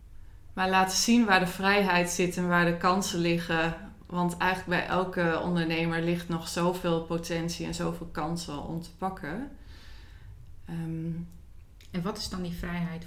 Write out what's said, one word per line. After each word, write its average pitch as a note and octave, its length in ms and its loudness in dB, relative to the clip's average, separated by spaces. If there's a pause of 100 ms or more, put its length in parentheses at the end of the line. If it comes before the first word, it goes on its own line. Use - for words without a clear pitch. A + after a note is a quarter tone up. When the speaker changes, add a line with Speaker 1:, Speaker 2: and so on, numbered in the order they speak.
(540)
Speaker 1:
maar F#3 160 2
laten F#3+ 280 4
zien A#3+ 280 6
waar F#3+ 140 6
de F3 80 4
vrijheid F3+ 640 4
zit F3 280 0
en F3+ 100 2
waar F3 180 6
de E3+ 120 2
kansen F#3 420 2
liggen. E3+ 560 2 (300)
Want F3 320 0
eigenlijk F#3 320 0 (100)
bij - 160 0
elke F3 480 2
ondernemer E3 580 2
ligt F3 280 0
nog E3 180 -2
zoveel F3 540 2
potentie E3+ 640 -2
en E3 80 -4
zoveel E3+ 380 -4
kansen D#3+ 520 -4
om E3+ 180 -4
te - 160 -12
pakken. F#3+ 520 -6 (1160)
Ehm, E3 460 -4 (800)
Speaker 2:
En F3+ 100 -4
wat G#3+ 160 -4
is - 120 -6
dan F#3 120 -6
die F3 160 -4
vrijheid E3+ 500 -4